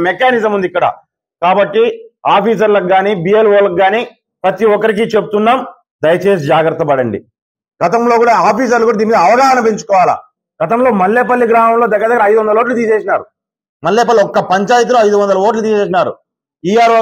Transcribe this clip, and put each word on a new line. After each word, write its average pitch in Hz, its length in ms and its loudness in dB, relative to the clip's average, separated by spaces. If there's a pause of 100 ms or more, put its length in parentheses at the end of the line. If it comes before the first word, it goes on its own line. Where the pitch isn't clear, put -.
mechanism 220 500 0
ఉంది 185 140 -2
ఇక్కడ. 165 160 -2 (560)
కాబట్టి 196 400 0 (540)
ఆఫీసర్లకు 202 580 0
గానీ, 196 180 0 (120)
బీఎల్ఓలకు 202 580 2
గానీ 202 180 0 (440)
ప్రతి 190 200 -2 (100)
ఒక్కరికి 214 300 0 (100)
చెప్తున్నాం, 214 440 0 (460)
దయచేసి 175 480 0
జాగ్రత్త 160 380 0
పడండి. 120 280 -2 (600)
గతంలో 233 420 0
కూడా 233 120 2 (140)
ఆఫీసర్లు 226 400 0
కూడా 214 120 0
దీని 220 120 -2
మీద 202 160 2
అవగాహన 254 400 2
పెంచుకోవాలా. 185 480 0 (460)
గతంలో 240 280 0 (120)
మల్లేపల్లి 240 500 0
గ్రామంలో 226 420 2
దగ్గర 208 180 0
దగ్గర 233 180 0
ఐదు 220 100 2
వందల 214 220 0
ఓట్లు 240 180 -4
తీసేసినారు. 208 440 -2 (640)
మల్లేపల్లి 220 400 2
ఒక్క 208 140 -2 (120)
పంచాయతీలో 233 540 0
ఐదు 208 160 0
వందల 196 240 0
ఓట్లు 220 220 -2
తీసేసినారు. 185 440 -2 (580)
ఈఆర్ఓ 226 320 2